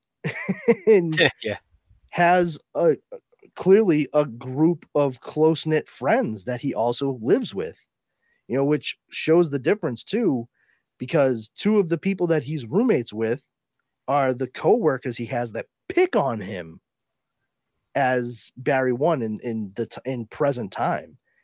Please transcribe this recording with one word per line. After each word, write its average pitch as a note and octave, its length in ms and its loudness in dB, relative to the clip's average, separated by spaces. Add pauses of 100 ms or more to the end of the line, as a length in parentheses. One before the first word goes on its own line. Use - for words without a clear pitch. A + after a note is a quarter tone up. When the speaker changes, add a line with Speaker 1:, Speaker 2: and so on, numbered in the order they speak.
(240)
Speaker 1:
<laughs> - 640 -2
and F3 360 4 (100)
Speaker 2:
<laughs> - 100 -20
Yeah. G#2 160 -6 (520)
Speaker 1:
has F3 480 2 (160)
a, D#3 220 2 (600)
clearly F3 580 4
a D3 120 4
group C3 680 0
of C#3+ 260 0
close-knit D#3 680 0
friends C3+ 560 -2
that B2 180 -4
he C#3 120 -2
also A#2+ 480 -2
lives F#3 320 0
with, E2 240 -8 (720)
you A#2 80 -2
know, C3+ 80 2
which D3 340 -2 (120)
shows E3 400 2
the C#3 100 -4
difference D3+ 440 -2
too, D#3 440 -2 (500)
because C3 580 0
two G#3+ 220 2
of F#3 120 2
the E3 80 0
people F#3+ 300 -2
that D#3 160 0
he's C#3 220 -6
roommates D#3+ 460 0
with A2+ 380 -4 (580)
are C3+ 260 2
the B2 140 -4
coworkers D#3 720 0
he A#2+ 80 -6
has A#2+ 260 -4
that G#2+ 140 -8 (220)
pick F4+ 280 2
on B2+ 240 0
him F2+ 400 -10 (1120)
as B2+ 600 0
Barry C3 360 0
one C#3 300 0
in, G#2+ 200 -4
in A2 340 -6
the A#2 100 -4
t-, - 180 -12
in B2 220 -6
present B2 460 -2
time. - 460 -4 (260)